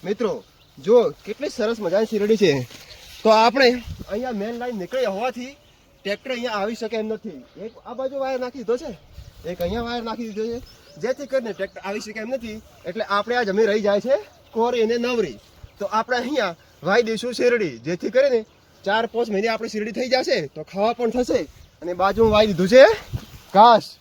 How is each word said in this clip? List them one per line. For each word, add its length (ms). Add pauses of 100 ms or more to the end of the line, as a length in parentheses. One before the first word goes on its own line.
મિત્રો, 280 (460)
જો 180 (280)
કેટલી 320
સરસ 280
મજાની 280
શેરડી 300
છે. 100 (720)
તો 100
આપણે 360 (440)
અહીંયા 300
મેઇન 180
લાઈન 220
નીકળી 340
હોવાથી 360 (500)
ટ્રેક્ટર 320
અહીંયા 260
આવી 200
શકે 220
એમ 120
નથી. 260 (240)
એક 80 (160)
આ 100
બાજુ 240
વાયર 220
નાખી 200
દીધો 180
છે, 80 (600)
એક 140
અહીંયા 240
વાયર 200
નાખી 220
દીધો 200
છે, 80 (460)
જેથી 260
કરીને 220
ટ્રેક્ટર 340
આવી 200
શકે 180
એમ 120
નથી. 220 (300)
એટલે 160 (120)
આપણે 220
આ 100
જમીન 220
રહી 160
જાય 200
છે 100 (400)
કોરી 300
અને 100 (100)
નવરી. 320 (400)
તો 60 (140)
આપણે 220
અહીંયા 340 (320)
વાઈ 220
દઈશું 320
શેરડી, 340 (140)
જેથી 280
કરીને 240 (440)
ચાર 280
પાંચ 220
મહિને 160
આપણે 220
શેરડી 260
થઈ 140
જશે 260 (160)
તો 60 (100)
ખાવા 260
પણ 180
થશે. 260 (420)
અને 180
બાજુમાં 340
વાઈ 160
દીધું 220
છે 100 (720)
ઘાસ 320 (140)